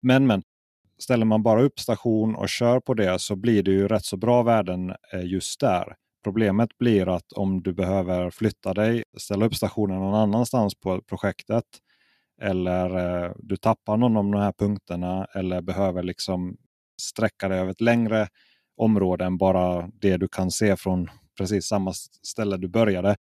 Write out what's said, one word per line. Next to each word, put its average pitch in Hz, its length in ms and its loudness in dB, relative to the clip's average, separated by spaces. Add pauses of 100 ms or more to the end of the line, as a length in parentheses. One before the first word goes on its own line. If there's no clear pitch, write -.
Men, 131 240 4
men, 101 160 2 (560)
ställer 117 260 0
man 110 180 4
bara 110 200 4
upp 139 180 0
station 110 560 0
och - 120 -4
kör 123 320 2
på 131 140 -4
det 92 240 0
så - 180 -6
blir 104 260 2
det 92 80 2
ju 98 180 4
rätt 101 160 0
så - 120 -8
bra 120 260 2
värden, 92 480 0 (220)
eh, 90 120 -6
just 92 360 -4
där. 95 340 0 (300)
Problemet 107 540 2
blir 104 300 4
att 87 240 -4
om 95 300 -2
du 95 100 -2
behöver 90 580 -2
flytta 95 440 -4
dig, 110 300 0 (120)
ställa 104 300 -2
upp 117 80 0
stationen 101 420 -2
någon 95 180 -2
annanstans 107 600 2
på 92 280 -4
projektet, - 640 -4 (760)
eller, 90 840 -2
eh, 87 140 -8
du - 180 -8
tappar 110 400 -2
någon 117 200 2
av 104 80 2
de 101 100 -2
här 101 180 0
punkterna, 95 720 -4
eller 92 360 -6
behöver 90 420 -4
liksom 90 540 -6 (440)
sträcka - 480 -4
dig 95 100 -2
över 92 120 -2
ett 95 100 -8
längre 113 480 2 (480)
område 98 480 2
än 92 140 -2
bara 90 500 2 (120)
det 95 160 4
du 92 120 -2
kan 92 220 -2
se 101 260 2
från 90 340 -2 (280)
precis 98 280 -2
samma 95 240 -2
s-, - 360 -14
ställe 101 300 -4
du 92 120 -6
började 101 540 2